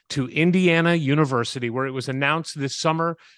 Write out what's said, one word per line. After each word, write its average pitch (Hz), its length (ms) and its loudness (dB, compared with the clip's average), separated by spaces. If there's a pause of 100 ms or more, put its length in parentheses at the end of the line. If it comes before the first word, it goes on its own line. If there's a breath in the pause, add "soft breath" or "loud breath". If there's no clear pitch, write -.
to 127 180 -4
Indiana 170 680 4
University, 135 760 0
where 131 180 -4
it 131 60 -8
was 131 160 -6
announced 143 500 -2
this 139 160 -4
summer 165 420 -2 (200 soft breath)